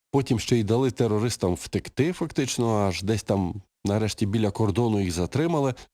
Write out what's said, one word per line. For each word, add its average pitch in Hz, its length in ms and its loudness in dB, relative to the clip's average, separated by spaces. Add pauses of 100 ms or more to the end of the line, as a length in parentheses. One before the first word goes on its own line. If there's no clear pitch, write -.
(100)
потім 131 300 0
ще - 160 2
й 110 80 0
дали 117 260 2
терористам 107 640 0
втекти - 580 -2
фактично, 123 640 -2
аж 98 260 0
десь 104 200 0
там 98 400 -2 (220)
нарешті 104 420 0
біля 107 240 0
кордону 107 500 2
їх 90 120 0
затримали, 135 600 0 (200)